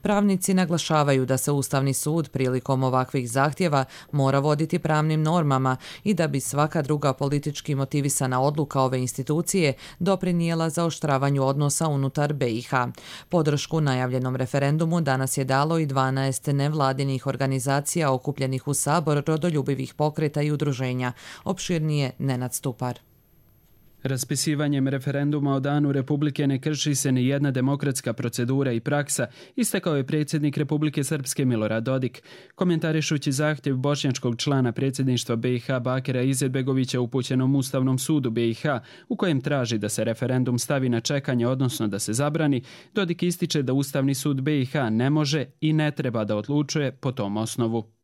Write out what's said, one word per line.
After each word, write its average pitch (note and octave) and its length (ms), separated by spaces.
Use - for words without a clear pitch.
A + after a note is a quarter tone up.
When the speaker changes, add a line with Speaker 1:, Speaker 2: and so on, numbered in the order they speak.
Speaker 1:
Pravnici G3+ 520
naglašavaju D3+ 720
da C3 120
se D3 140
Ustavni C#3 420
sud D3+ 360
prilikom C3 540
ovakvih B2+ 480
zahtjeva C#3+ 540
mora C#3 280
voditi D3+ 400
pravnim D#3 440
normama C#3 540
i G#3+ 100
da E3 140
bi C#3+ 120
svaka D3 420
druga C#3+ 320
politički C#3+ 640
motivisana C3+ 640
odluka D3 400
ove B2+ 180
institucije D3 760
doprinijela E3+ 720
zaoštravanju C#3+ 720
odnosa C#3+ 440
unutar C#3+ 460
B C3 160
I A2+ 120
H. B2 260
Podršku D#3 520
najavljenom B2+ 540
referendumu D3+ 640
danas C3+ 360
je C#3 60
dalo C#3+ 360
i D#3 60
dvanaest C3+ 600
nevladinih C#3 800
organizacija C3+ 840
okupljenih C3 560
u C#3+ 60
Sabor, D3 540
rodoljubivih C#3+ 680
pokreta D3+ 480
i D3 100
udruženja. B2+ 600
Opširnije D#3 760
Nenad B2+ 340
Stupar. B2 460
Speaker 2:
Raspisivanjem C#3 840
referenduma C#3 680
o C3+ 40
Danu C#3+ 320
Republike C#3+ 560
ne C3+ 140
krši D3+ 340
se C3+ 160
ni B2+ 160
jedna C#3 240
demokratska C3 640
procedura B2 580
i A2+ 80
praksa, C#3+ 480
istakao F#3+ 400
je C#3 80
predsjednik D3 540
Republike D3+ 460
Srpske C#3 420
Milorad A2 380
Dodik. C3 400
Komentarišući D#3+ 760
zahtjev C#3+ 440
bošnjačkog C3 640
člana C3 340
predsjedništva C3 640
B B2+ 200
I A#2+ 40
H C3 200
Bakira B2+ 420
Izetbegovića C3 800
upućenom C3 560
Ustavnom C3 440
sudu C3 300
B A#2 200
I A2+ 40
H, C3 260
u A#3+ 60
kojem D#3 260
traži B2+ 360
da G#2 120
se A2 140
referendum B2 560
stavi C3 300
na A#2 100
čekanje, C3 480
odnosno B2+ 400
da G2 120
se G#2+ 140
zabrani, D3 500
Dodik F3 300
ističe E3+ 380
da B2+ 120
Ustavni C#3 420
sud C3+ 260
B C#3+ 200
I B2+ 40
H C3 240
ne A#2 200
može D3+ 360
i D#3 120
ne D3+ 180
treba A#2+ 320
da G#2+ 120
odlučuje C#3 560
po C3 200
tom G#2 260
osnovu. A2+ 540